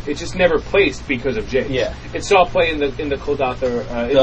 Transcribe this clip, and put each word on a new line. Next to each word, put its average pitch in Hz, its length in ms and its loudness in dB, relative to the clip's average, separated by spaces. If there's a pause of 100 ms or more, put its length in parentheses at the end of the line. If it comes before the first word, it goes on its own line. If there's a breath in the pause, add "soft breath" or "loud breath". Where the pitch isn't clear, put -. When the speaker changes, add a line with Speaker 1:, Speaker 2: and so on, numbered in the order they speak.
Speaker 1:
It 147 120 -4
just - 180 -8
never 175 240 4
placed - 480 0
because 123 300 -2
of 104 80 -4
Jace. 123 260 0
Speaker 2:
Yeah. 120 220 -2 (200)
Speaker 1:
It 165 100 -6
saw 185 220 6
play 170 240 2
in 156 100 -4
the, 143 220 -2
in 151 80 -4
the 139 60 -2
Koldatha, 131 480 -4
uh, 120 440 -2
in 135 60 0
Speaker 2:
The, 135 100 6